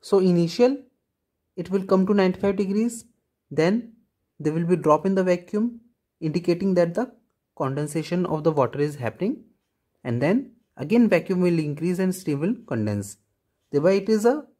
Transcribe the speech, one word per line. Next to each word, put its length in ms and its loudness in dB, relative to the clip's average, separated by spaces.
So 180 2
initial 580 2
it 140 -10
will 140 -2
come 220 2
to 80 2
ninety-five 420 0
degrees, 480 -2
then 420 0
there 140 -2
will 120 -2
be 120 2
drop 300 2
in 80 0
the 100 0
vacuum 560 -2
indicating 540 0
that 200 2
the 180 -4
condensation 720 -4
of 180 -4
the 80 4
water 280 0
is 160 -2
happening, 480 -4
and 180 -2
then 320 0
again 320 2
vacuum 320 0
will 180 2
increase 400 -4
and 160 0
steam 260 -4
will 140 -2
condense. 500 -4
Thereby 220 2
it 160 0
is 160 0
a 200 2